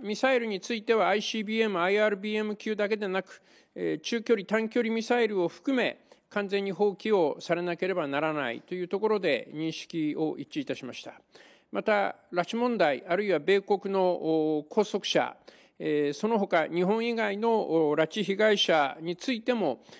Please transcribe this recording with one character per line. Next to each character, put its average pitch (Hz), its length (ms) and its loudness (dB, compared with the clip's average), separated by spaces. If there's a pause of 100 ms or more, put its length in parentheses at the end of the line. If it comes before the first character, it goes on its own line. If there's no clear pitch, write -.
ミ 208 140 -4
サ 262 180 2
イ 247 60 2
ル 233 60 -2
に 202 160 -4
つ - 120 -6
い 220 100 -6
て 226 100 2
は 190 160 4
ア 196 60 4
イ 214 60 0
シ 220 200 -4
ー - 20 -4
ビ 220 160 -2
ー 226 40 4
エ 220 40 2
ム、 185 140 0
ア 180 80 2
イ 208 100 4
ア 214 80 4
ー 214 40 2
ル 208 60 -2
ビ 214 160 -6
ー 214 40 0
エ 214 60 0
ム 214 120 -4
級 214 200 -4
だ 208 120 0
け 214 80 0
で 208 140 -4
な 190 140 -2
く、 - 180 -18 (340)
え 165 200 -2
ー、 160 40 -10
中 233 220 -4
距 233 140 2
離、 202 100 -6
短 220 240 0
距 247 120 0
離 226 120 0
ミ 226 100 -2
サ 240 160 0
イ 226 80 4
ル 202 140 0
を 170 60 2
含 - 280 -4
め、 196 280 -2 (260)
完 208 180 -2
全 196 160 -2
に 196 80 -2
放 202 220 2
棄 214 220 0
を 160 260 2
さ - 120 -2
れ 170 80 0
な 175 160 -2
け 185 100 -2
れ 190 60 -2
ば 165 140 -2
な 139 120 0
ら 156 140 0
な 139 180 -2
い 120 100 -8
と - 120 -12
い 180 80 -6
う 170 60 -6
と 196 120 -4
こ 214 100 0
ろ 214 100 2
で 151 340 -2
認 160 180 -4
識 156 440 -6
を 156 240 -2
一 139 200 -8
致 - 40 -6
い - 20 -8
た 135 80 -4
し - 100 -8
ま 120 100 -12
し - 100 -14
た。 120 100 -16 (580)
ま 196 120 -4
た、 208 320 2 (160)
拉 175 120 0
致 226 140 -4
問 240 200 0
題、 151 280 2
あ 175 100 0
る 208 100 0
い 196 60 0
は 160 80 4
米 190 220 2
国 196 320 -2
の、 185 200 4 (460)
お、 147 80 -8
拘 208 180 2
束 202 200 -4
者、 131 300 0 (420)
え 147 340 0
ー、 - 20 -4
そ - 140 -4
の 226 120 2
他、 175 280 2
日 175 160 0
本 220 220 2
以 233 80 0
外 208 240 -2
の、 208 520 2
お、 147 60 2
拉 160 120 4
致 214 160 -4
被 190 120 -2
害 214 220 4
者 147 440 2
に 170 140 -6
つ - 160 -4
い 226 100 -2
て 247 120 0
も、 170 300 0 (160)